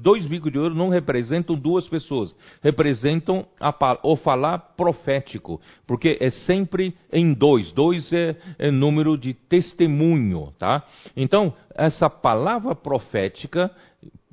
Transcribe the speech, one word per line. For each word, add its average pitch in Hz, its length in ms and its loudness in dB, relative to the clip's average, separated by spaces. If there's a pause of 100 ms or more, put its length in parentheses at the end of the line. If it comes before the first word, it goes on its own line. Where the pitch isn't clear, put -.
Dois 196 260 2
bicos 156 260 -6
de 131 60 -4
ouro 165 160 -2
não 180 160 -2
representam 156 680 -2
duas 165 320 -2
pessoas, 135 460 -6 (280)
representam 147 840 0 (120)
a 147 140 -2
pa-, 127 300 0
o 151 140 2
falar 147 420 0 (180)
profético, 139 840 -4 (260)
porque 135 340 0
é 127 100 2
sempre 185 640 -2 (180)
em 165 200 4
dois. 117 400 4
Dois 160 400 0
é, 170 240 -2 (220)
é 147 120 0
número 151 480 2
de 127 160 -6
testemunho, 147 1200 0
tá? 120 280 -2 (300)
Então, 151 360 2 (220)
essa 156 340 0
palavra 185 680 -2
profética 139 960 -4 (640)